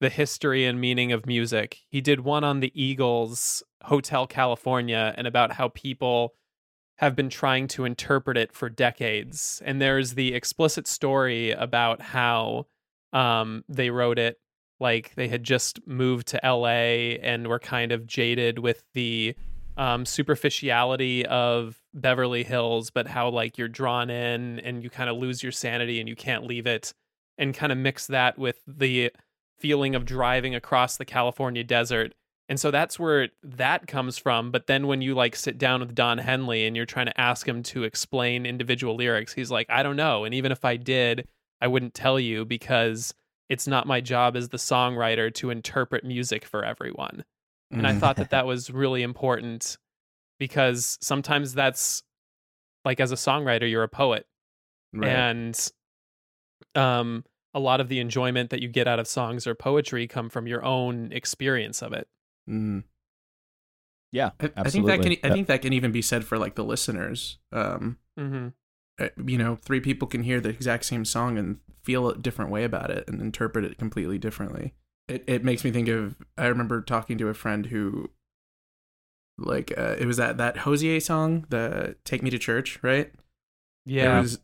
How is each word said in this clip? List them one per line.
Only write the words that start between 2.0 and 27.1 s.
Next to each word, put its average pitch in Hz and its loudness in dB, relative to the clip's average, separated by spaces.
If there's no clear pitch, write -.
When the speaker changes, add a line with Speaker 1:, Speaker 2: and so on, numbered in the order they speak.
Speaker 1:
did 135 4
one 147 2
on 139 2
the 131 0
Eagles' 120 0
Hotel 139 2
California 120 0
and 123 -4
about 117 4
how 131 -2
people 123 0
have 143 4
been 135 0
trying 135 0
to 131 -4
interpret 127 0
it 113 0
for - -6
decades. 120 -2
And 139 -2
there's 135 2
the 127 0
explicit 151 0
story 127 0
about 117 2
how, 117 0
um, 113 2
they 131 0
wrote 120 2
it 117 0
like 117 0
they 123 -4
had 120 -4
just - 0
moved 127 0
to - -2
L 123 2
A 117 2
and 117 -2
were 117 0
kind 120 -2
of 117 -2
jaded 120 0
with 117 0
the, 117 -2
um, 123 0
superficiality 131 2
of 120 0
Beverly 127 2
Hills, 117 -2
but 120 -2
how, 123 -2
like, 117 -2
you're 117 -4
drawn 120 -2
in 120 -4
and 120 -8
you 120 -12
kinda 123 -4
lose 127 -4
your 123 -6
sanity 120 -2
and 113 -8
you 117 -10
can't 123 -4
leave 120 -4
it, 113 -2